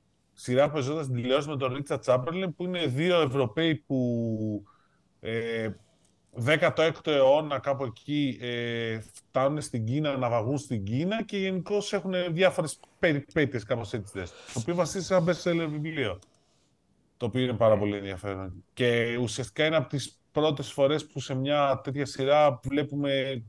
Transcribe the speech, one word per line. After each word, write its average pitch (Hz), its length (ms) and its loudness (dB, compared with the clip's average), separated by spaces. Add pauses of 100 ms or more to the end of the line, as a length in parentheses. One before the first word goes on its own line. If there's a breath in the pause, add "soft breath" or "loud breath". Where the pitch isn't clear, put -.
(340)
Σειρά 131 340 2
που 143 60 -6
παίζονταν 147 300 -2
στην 131 120 -4
τηλεόραση 131 340 0
με 151 80 -4
τον 127 160 -2
Ρίτσαρτ 139 280 -4
Τσάμπερλεν, 160 540 0
που - 80 -8
είναι 180 220 -2
δύο 160 360 2
Ευρωπαίοι 143 540 0
που, 117 880 -2 (560 soft breath)
ε, 113 500 -4 (600)
δέκατο 147 500 2
έκτο 160 300 0
αιώνα, 143 480 6
κάπου 135 260 -2
εκεί, 135 560 -2
ε, 117 580 -4 (140)
φτάνουν 139 480 0
στην 117 240 -4
Κίνα, 139 320 0
ναυαγούν 120 400 0
στην 113 260 -6
Κίνα 165 400 -2
και 208 140 -8
γενικώς 190 560 -2
έχουν 190 200 -4 (180)
διάφορες 170 480 2 (200)
περιπέτειες, 143 640 2
κάπως 117 300 -4
έτσι 101 240 -8
λες. 90 140 -6
Το - 280 -12
οποίο 170 160 -2
βασίζεται 175 280 -2
σε 190 120 0
ένα 180 120 4
best 175 160 0 (220)
seller - 40 -2
βιβλίο, 147 500 -4 (960)
το - 80 -4
οποίο 117 160 -2
είναι 127 120 0
πάρα 110 240 6
πολύ 104 180 0
ενδιαφέρον. 95 680 -8 (100)
Και 120 480 0
ουσιαστικά 123 440 -4
είναι 160 100 2
από 143 140 -2
τις - 300 -8 (120)
πρώτες 147 400 0
φορές 143 340 2
που - 140 -12
σε 139 140 -6
μια 139 500 0
τέτοια 143 220 -4
σειρά 139 580 4
βλέπουμε 135 840 -2